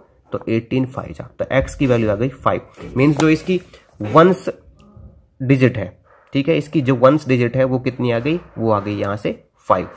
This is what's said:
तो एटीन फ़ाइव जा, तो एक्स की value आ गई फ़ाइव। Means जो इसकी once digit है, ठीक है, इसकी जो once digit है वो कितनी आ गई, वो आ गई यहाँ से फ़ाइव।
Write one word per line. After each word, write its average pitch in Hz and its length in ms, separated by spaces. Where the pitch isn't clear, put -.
तो - 80
एटीन 120 360
फ़ाइव - 280
जा, - 160
तो - 140
एक्स 131 220
की 143 120
value 117 240
आ 101 40
गई 123 140
फ़ाइव। - 320
Means 143 200
जो 156 120
इसकी 175 320
once 156 480
digit 127 360
है, 95 160
ठीक 139 160
है, 160 80
इसकी 147 240
जो 127 140
once 131 320
digit 120 280
है 131 80
वो 131 160
कितनी 123 320
आ 117 80
गई, 156 200
वो 113 140
आ 101 80
गई 104 160
यहाँ 101 220
से - 140
फ़ाइव। 95 280